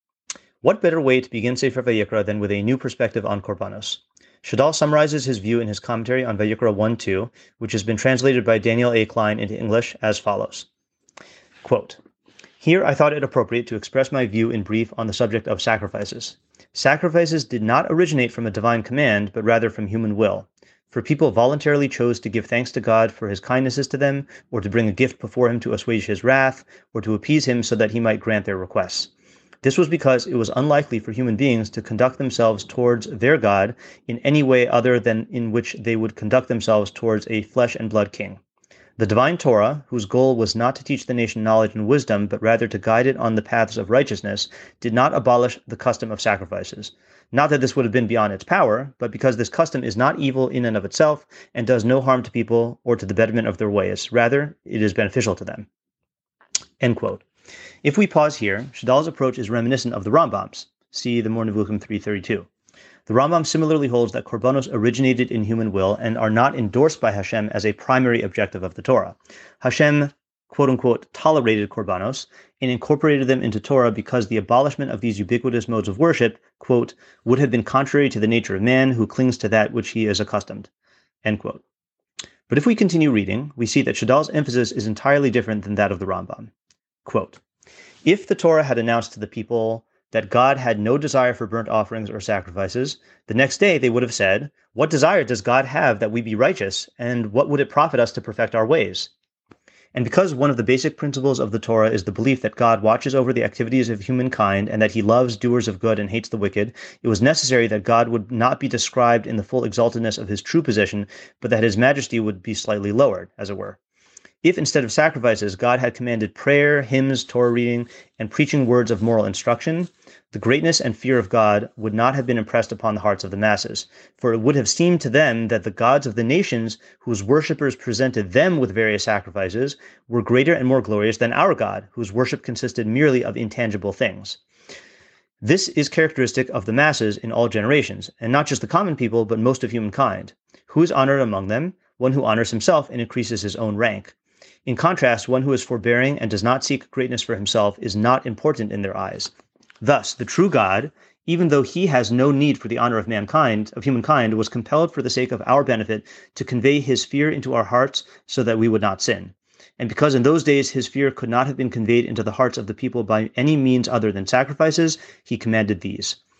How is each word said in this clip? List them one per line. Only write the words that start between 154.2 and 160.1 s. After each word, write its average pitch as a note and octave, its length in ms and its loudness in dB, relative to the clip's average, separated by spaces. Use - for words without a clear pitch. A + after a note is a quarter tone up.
was A2 160 -2
compelled D3+ 420 0
for - 80 -6
the B2 100 -4
sake B2+ 220 -2
of A2+ 140 -6
our C3+ 180 4
benefit A2 400 -2
to - 100 -10
convey C3+ 360 2
his B2 240 0
fear D3 260 0
into C3 240 -4
our A2+ 100 0
hearts B2 400 0
so - 160 -2
that A2+ 160 0
we A2+ 100 4
would A2 140 2
not G2 180 -2
sin. F#2+ 320 -4
And A#2+ 100 -6
because C#3 260 2